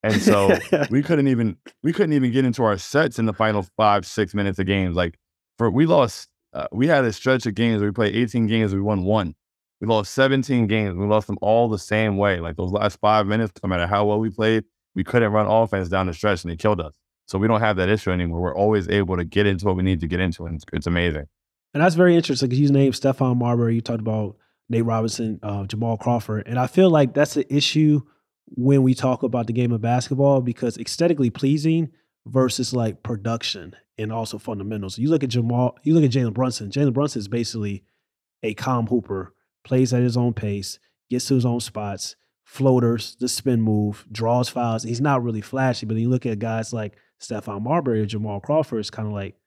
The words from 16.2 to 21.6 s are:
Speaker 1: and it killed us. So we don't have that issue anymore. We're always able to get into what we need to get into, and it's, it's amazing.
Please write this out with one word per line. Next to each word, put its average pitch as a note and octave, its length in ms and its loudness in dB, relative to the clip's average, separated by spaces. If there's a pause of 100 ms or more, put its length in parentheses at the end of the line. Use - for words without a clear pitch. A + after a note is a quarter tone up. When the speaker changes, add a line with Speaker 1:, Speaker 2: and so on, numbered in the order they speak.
Speaker 1:
and F2 100 -6
it E2 40 -8
killed G#2 220 0
us. D#2 160 -8 (320)
So G2 100 -6
we G#2 100 2
don't A2 120 4
have G#2+ 180 2
that F#2 120 2
issue G#2 220 0
anymore. E2+ 280 -2
We're F2+ 160 -2
always G2+ 320 2
able F#2 300 0
to F2 80 -2
get G2+ 200 0
into G2 200 0
what F#2+ 100 0
we F#2 80 -2
need F#2 160 0
to E2 80 -4
get F2 120 -2
into, F2 260 -4
and E2 100 -8
it's, D#2 160 -12
it's D#2+ 160 -4
amazing. E2+ 380 0 (480)